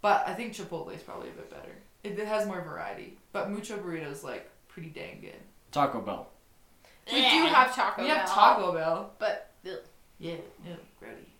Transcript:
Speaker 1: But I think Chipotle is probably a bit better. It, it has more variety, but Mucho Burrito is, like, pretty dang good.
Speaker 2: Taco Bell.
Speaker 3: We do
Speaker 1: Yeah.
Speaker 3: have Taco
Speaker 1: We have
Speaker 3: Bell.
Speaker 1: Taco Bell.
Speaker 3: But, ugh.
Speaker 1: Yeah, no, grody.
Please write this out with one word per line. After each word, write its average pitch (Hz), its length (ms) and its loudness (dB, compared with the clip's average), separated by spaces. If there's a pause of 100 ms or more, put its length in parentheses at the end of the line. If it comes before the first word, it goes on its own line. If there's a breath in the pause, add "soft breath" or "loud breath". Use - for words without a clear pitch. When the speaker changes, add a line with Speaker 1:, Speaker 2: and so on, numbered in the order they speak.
Speaker 1:
But - 260 6
I 185 60 -4
think 226 200 -6
Chipotle 175 400 -8
is - 80 -14
probably - 280 -12
a - 20 -16
bit - 180 -16
better. - 220 -16 (300)
It, 196 160 -6
it 208 100 -2
has 214 180 0
more 185 140 -4
variety, 165 560 -10 (160)
but 202 180 -4
Mucho 208 280 -6
Burrito 165 340 -6
is, 135 100 -12
like, 131 260 -10 (200)
pretty 165 220 -14
dang - 300 -12
good. - 120 -14 (400)
Speaker 2:
Taco 131 280 2
Bell. 95 280 -6 (800 soft breath)
Speaker 3:
We 226 140 -6
do - 0 -
Speaker 1:
Yeah. 262 280 6
Speaker 3:
have 254 260 8
Taco - 280 0
Speaker 1:
We 277 60 0
have 311 180 2
Speaker 3:
Bell. - 80 0
Speaker 1:
Taco 202 380 8
Bell. 165 460 0
Speaker 3:
But, - 320 -2 (160)
ugh. 185 120 -8 (400)
Speaker 1:
Yeah, 165 160 -8 (300)
no, 170 120 -12 (260)
grody. 113 220 -16 (160)